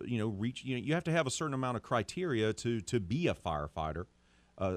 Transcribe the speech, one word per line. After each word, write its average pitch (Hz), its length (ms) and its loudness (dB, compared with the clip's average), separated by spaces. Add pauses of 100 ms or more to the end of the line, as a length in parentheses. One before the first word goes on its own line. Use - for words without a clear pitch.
you 120 140 0
know, 107 80 0
reach, 110 360 -4
you 131 120 -2
know, 123 60 -4
you 135 120 0
have 170 120 0
to 165 60 0
have 160 140 4
a 131 60 -2
certain 156 220 -2
amount 127 240 0
of 104 60 -6
criteria 117 680 2
to, 117 300 0
to 120 180 2
be 120 280 2
a 101 60 4
firefighter, 78 720 -2 (520)
uh, 92 200 2